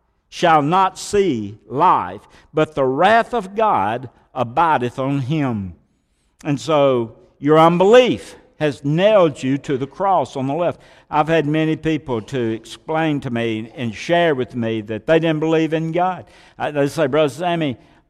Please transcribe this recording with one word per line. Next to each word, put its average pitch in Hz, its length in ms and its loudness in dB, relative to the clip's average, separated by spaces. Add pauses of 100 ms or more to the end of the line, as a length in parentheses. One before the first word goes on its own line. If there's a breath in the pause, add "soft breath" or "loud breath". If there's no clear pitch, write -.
(280)
shall 160 340 4
not 190 360 0
see 120 600 -2 (100)
life, 123 580 0 (260 soft breath)
but 156 220 -2
the 139 100 0
wrath 196 480 2
of 202 220 -6
God 127 560 -2 (240 soft breath)
abideth 131 640 0
on 139 220 -2
him." 120 540 -4 (680)
And 143 180 -4
so 131 580 0 (200)
your 151 220 4
unbelief 185 760 4 (260)
has 147 240 -4
nailed 170 580 2
you 135 160 -2
to 147 180 -4
the 135 100 -6
cross 175 500 -2
on 131 100 -4
the 139 80 -4
left. 165 260 -4 (300 soft breath)
I've 151 160 -2
had 160 180 2
many 156 300 0
people 151 480 -4
to 117 300 -4
explain 151 680 -4
to 131 100 -10
me 117 440 -4
and 120 180 -6
share 170 420 0
with 127 200 -6
me 113 280 -4
that 107 240 -8
they 165 120 2
didn't 160 220 0
believe 160 340 0
in 160 160 -4
God. 175 360 -4 (300 soft breath)
I, 127 140 -6
they 143 160 0
say, 147 220 -2
Brother 151 200 2
Sammy, 160 480 -4 (340 soft breath)